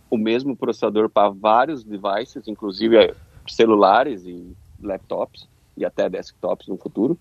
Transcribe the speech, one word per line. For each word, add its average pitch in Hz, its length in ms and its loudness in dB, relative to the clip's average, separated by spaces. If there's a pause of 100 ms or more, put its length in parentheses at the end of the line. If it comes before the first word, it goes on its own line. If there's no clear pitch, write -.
(100)
o 131 80 -2
mesmo 117 380 -2
processador 110 520 -2
pra 101 200 2
vários 110 560 0
devices, 104 640 -8
inclusive, 107 480 0
é, 101 180 6 (340)
celulares 107 760 4
e 90 260 -16 (300)
laptops, - 680 -8 (280)
e - 100 -6
até 95 240 -4
desktops 92 580 -8
no 98 80 -8
futuro. 135 440 -2